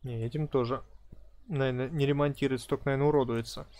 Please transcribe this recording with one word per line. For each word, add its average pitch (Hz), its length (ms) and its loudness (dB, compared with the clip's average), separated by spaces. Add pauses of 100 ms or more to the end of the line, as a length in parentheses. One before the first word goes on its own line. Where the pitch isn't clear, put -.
не, 117 200 -6
этим 147 240 -2
тоже, 123 340 0 (640)
наверное, 131 420 0
не 147 160 2
ремонтируется, 143 600 2
только, - 200 -2
наверное, 139 220 2
уродуется. 120 580 0 (140)